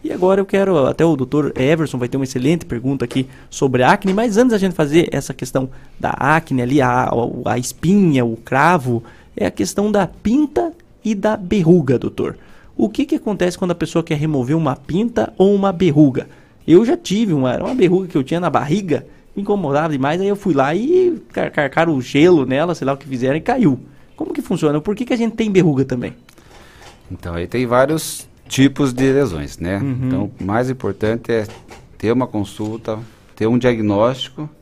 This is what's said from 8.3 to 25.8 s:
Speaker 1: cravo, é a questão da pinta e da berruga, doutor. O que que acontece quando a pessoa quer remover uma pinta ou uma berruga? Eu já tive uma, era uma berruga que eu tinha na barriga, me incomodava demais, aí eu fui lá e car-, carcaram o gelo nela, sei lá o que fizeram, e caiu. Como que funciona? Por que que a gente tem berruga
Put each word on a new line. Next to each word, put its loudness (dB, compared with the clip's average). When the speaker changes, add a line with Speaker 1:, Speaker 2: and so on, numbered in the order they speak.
Speaker 1:
cravo, 2
é -2
a -2
questão -2
da 2
pinta -2
e -2
da 0
berruga, 2
doutor. -4
O 0
que -4
que -2
acontece -2
quando -4
a 0
pessoa -2
quer -4
remover 0
uma 0
pinta -2
ou 4
uma 0
berruga? 2
Eu 8
já 0
tive -2
uma, 0
era -4
uma -4
berruga 2
que -14
eu 2
tinha -4
na -2
barriga, -2
me -6
incomodava -2
demais, -2
aí 0
eu 0
fui -2
lá 2
e 0
car-, -4
carcaram 0
o -2
gelo 4
nela, -2
sei -8
lá 0
o -4
que -20
fizeram, -2
e -4
caiu. 0
Como -8
que -6
funciona? -2
Por -4
que -8
que -2
a 0
gente -2
tem 0
berruga 4